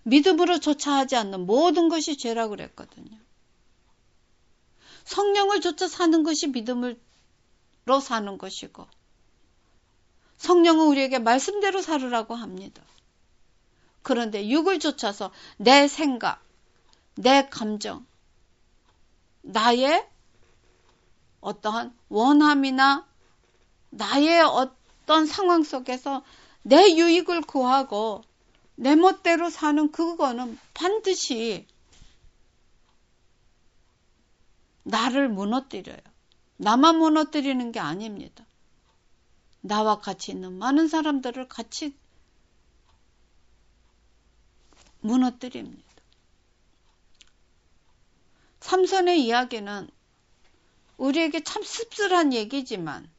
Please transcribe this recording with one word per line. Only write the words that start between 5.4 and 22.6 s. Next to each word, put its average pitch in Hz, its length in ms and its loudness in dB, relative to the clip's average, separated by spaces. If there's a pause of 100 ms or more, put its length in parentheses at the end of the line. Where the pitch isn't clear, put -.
조차 359 260 -4
사는 320 360 2
것이 320 240 -2
믿음으로 247 480 -6 (1040)
사는 208 380 -8
것이고, - 480 -18 (1500)
성령은 330 500 4
우리에게 269 320 2
말씀대로 370 640 0
살으라고 247 500 -4
합니다. 190 480 -16 (1200)
그런데 220 460 -4
육을 320 320 0
쫓아서 208 520 -6 (260)
내 277 300 6
생각, 269 560 -4 (680)
내 269 360 4
감정, 214 580 -10 (1300)
나의 247 680 0 (1300)
어떠한 214 540 -8 (140)
원함이나 277 1000 2 (840)